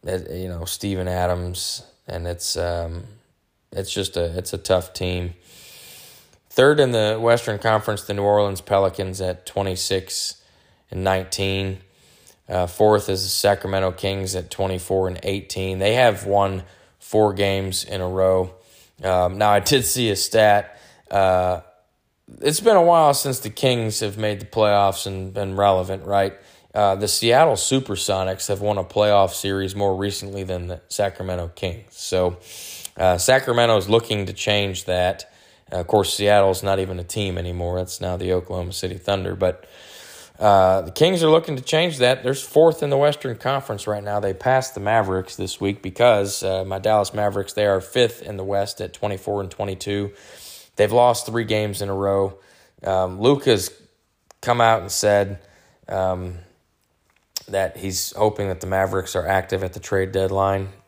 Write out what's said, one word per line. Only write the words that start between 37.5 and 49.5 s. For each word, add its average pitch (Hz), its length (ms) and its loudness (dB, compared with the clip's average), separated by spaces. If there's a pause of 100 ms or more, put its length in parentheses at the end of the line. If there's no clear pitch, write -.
That's 90 220 -8
now 90 160 -4
the 92 160 -2
Oklahoma 90 400 -4
City 92 240 -8
Thunder. 92 380 -4
But, 92 320 -2 (720)
uh, 95 440 6
the 82 80 -10
Kings 170 320 2
are 160 60 4
looking 160 280 2
to 127 60 -8
change 160 360 0
that. 123 240 2
They're 131 120 -2
fourth 156 480 4
in 147 80 -2
the 139 60 2
Western 139 400 0
Conference 123 500 -4
right 104 180 -4
now. 104 160 -2
They 98 140 -2
passed 127 400 0
the 104 60 -10
Mavericks 101 560 0
this 95 240 -8
week 101 220 -2
because, 101 600 2
uh, 95 220 -2
my 95 140 -6
Dallas 104 340 2
Mavericks, 101 420 -4
they 104 120 0
are 98 140 2
fifth 117 420 -2
in 104 140 -12
the 95 80 -8
West 98 360 -4
at 92 120 -8
twenty-four 101 480 -6
and 95 100 -8